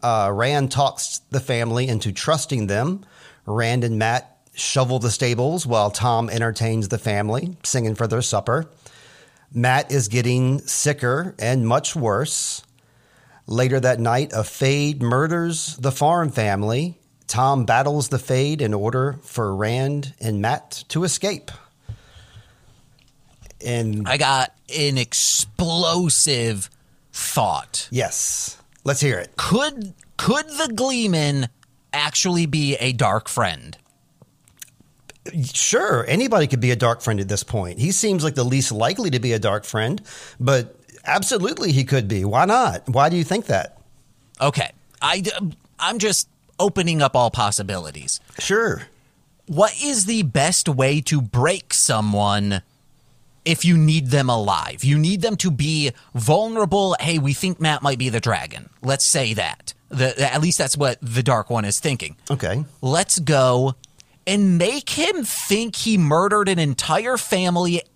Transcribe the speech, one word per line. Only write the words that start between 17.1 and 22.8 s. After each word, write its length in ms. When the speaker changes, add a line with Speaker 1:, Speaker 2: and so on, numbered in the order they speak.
Speaker 1:
Tom 400
battles 440
the 100
Fade 420
in 140
order 480
for 320
Rand 680
and 180
Mat 500
to 140
escape. 460